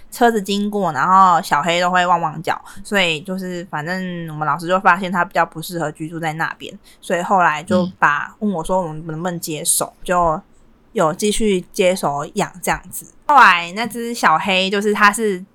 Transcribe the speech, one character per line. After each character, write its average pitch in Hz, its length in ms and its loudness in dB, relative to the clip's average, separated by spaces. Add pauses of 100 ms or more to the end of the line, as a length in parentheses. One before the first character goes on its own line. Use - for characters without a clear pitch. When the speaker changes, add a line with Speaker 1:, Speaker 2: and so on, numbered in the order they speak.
(120)
Speaker 1:
车 233 180 4
子 226 120 0
经 202 280 -2
过， 202 220 -2
然 143 160 0
后 185 340 6
小 147 200 0
黑 165 180 0
都 180 100 2
会 180 160 2
汪 175 140 2
汪 160 220 -6
叫， - 180 -4 (240)
所 202 160 -2
以 165 220 0
就 185 160 -8
是 180 340 -8
反 151 140 -6
正 180 440 -6
我 156 40 -10
们 151 120 -4
老 147 120 0
师 165 100 -8
就 185 140 2
发 180 180 4
现 185 100 -6
他 180 140 0
比 185 100 -16
较 170 120 2
不 160 160 -10
适 170 180 -8
合 156 120 -4
居 160 180 -10
住 170 100 -10
在 160 140 -4
那 156 240 -6
边， - 200 -16 (220)
所 - 160 -4
以 170 60 -2
后 185 200 2
来 151 220 0
就 185 340 0
把， 147 280 0 (140)
Speaker 2:
嗯。 214 80 -4
Speaker 1:
问 208 60 -2
我 160 100 -6
说 185 180 -2
我 175 80 -4
们 156 180 -12
能 156 140 -8
不 185 80 -4
能 175 100 -6
接 156 240 -8
手， - 300 -2 (100)
就 175 360 0 (540)
有 185 200 2
继 208 180 0
续 202 400 0
接 185 240 2
手 147 380 -4
养 185 180 -4 (100)
这 185 100 -2
样 156 180 -4
子。 - 240 -16 (140)
后 294 80 4
来 180 380 6
那 220 120 -4
只 233 280 -8
小 214 260 2
黑 185 300 0
就 202 120 0
是 208 120 0
它 208 180 4
是 202 320 -2 (120)